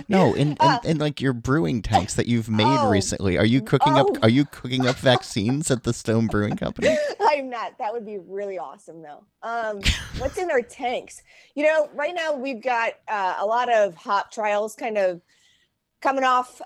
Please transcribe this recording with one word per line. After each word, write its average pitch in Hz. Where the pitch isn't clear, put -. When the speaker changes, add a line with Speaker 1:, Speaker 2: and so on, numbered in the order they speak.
Speaker 1:
No, 185
in, 143
in, -
Speaker 2:
Uh, 311
Speaker 1:
in, 160
like, 147
your 131
brewing 131
tanks 92
that 120
you've 113
made 107
Speaker 2:
Oh. -
Speaker 1:
recently. 95
Are 92
you 127
cooking -
up, 381
Speaker 2:
Oh. 302
Speaker 1:
are 113
you 139
cooking 131
up 117
vaccines 123
at 127
the 117
Stone 113
Brewing 104
Company? -
Speaker 2:
<laughs> -
I'm 294
not. 226
That 226
would 233
be 208
really 190
awesome, 165
though. 147
Um, 220
Speaker 1:
<laughs> -
Speaker 2:
what's 269
in 359
our 254
tanks? 240
You 294
know, 302
right 302
now 320
we've 254
got, 233
uh, 196
a 196
lot 240
of 208
hop 202
trials 214
kind 226
of 185
coming 269
off, 254